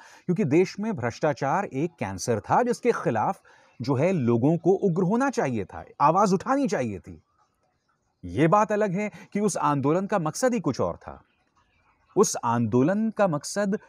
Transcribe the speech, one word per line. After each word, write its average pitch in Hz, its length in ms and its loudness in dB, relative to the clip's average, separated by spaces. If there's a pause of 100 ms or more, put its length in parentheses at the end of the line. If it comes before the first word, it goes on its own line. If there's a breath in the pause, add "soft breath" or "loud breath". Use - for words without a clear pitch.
(260 loud breath)
क्योंकि 185 180 0
देश 170 360 0
में 214 160 -4
भ्रष्टाचार 143 680 -2
एक 151 340 -6
कैंसर 104 400 -4
था 180 240 2
जिसके 240 280 0
खिलाफ 143 500 -2 (400 soft breath)
जो 131 140 -2
है 156 160 2
लोगों 127 460 2
को 165 140 2
उग्र 190 320 2
होना 240 260 0
चाहिए 123 360 -4
था, 82 200 -16 (160)
आवाज 180 320 4
उठानी 262 340 0
चाहिए 127 320 -4
थी। 85 240 -20 (1000)
ये 104 220 2
बात 208 240 2
अलग 208 200 0
है 208 200 -4 (220 loud breath)
कि 202 60 -2
उस 208 180 -2
आंदोलन 147 480 0
का 196 140 -2
मकसद 226 340 -2
ही 233 60 0
कुछ 143 220 -2
और 87 160 -2
था। - 240 -18 (960)
उस - 280 4
आंदोलन 123 640 2
का 208 180 0
मकसद 190 600 -2